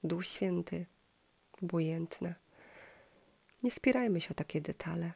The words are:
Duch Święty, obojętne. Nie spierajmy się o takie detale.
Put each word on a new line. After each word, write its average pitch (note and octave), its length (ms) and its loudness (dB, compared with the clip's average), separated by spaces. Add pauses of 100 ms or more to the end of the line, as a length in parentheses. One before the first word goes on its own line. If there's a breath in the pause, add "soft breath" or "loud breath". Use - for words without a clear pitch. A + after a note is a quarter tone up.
Duch E3+ 220 0
Święty, F3 600 -2 (760)
obojętne. E3 720 0 (1300 loud breath)
Nie A#3+ 80 2
spierajmy B3 500 4
się - 100 -6
o - 20 -4
takie - 280 -2
detale. E3+ 540 -4